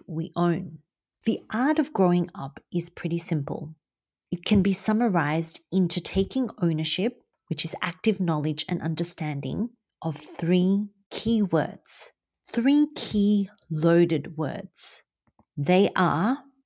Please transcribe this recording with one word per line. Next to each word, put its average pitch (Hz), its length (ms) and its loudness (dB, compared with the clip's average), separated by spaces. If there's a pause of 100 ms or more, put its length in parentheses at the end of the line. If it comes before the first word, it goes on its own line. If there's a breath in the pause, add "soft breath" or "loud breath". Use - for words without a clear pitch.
we 160 280 -8
own. 170 440 0 (460)
The - 140 0 (120)
art 277 280 2
of - 140 -2
growing 180 400 2
up 139 260 -12 (140)
is 170 160 -4
pretty 165 280 -6
simple. 156 580 -4 (560)
It 170 140 -6
can 208 160 4
be 190 120 2
summarized 175 840 0 (120)
into 180 300 2
taking 196 480 -2 (120)
ownership, 170 600 -2 (260)
which - 180 -6
is - 160 -6
active 190 380 0
knowledge 156 500 -2
and 175 120 -2
understanding, 156 880 -4 (320)
of 156 140 -4
three 185 720 0 (240)
key 226 300 0
words, - 680 -2 (400)
three 285 440 4
key 202 540 2 (200)
loaded 165 680 2
words. - 680 -8 (540)
They 180 380 4
are 180 440 2 (260)